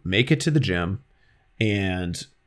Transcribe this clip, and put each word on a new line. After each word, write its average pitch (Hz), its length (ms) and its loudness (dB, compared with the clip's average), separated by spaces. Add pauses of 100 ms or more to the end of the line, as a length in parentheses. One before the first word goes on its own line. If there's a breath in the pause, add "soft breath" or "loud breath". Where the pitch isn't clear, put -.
make 101 260 2
it 156 100 4
to 165 100 0
the 151 100 2
gym 90 420 -2 (560)
and 95 640 -2 (220)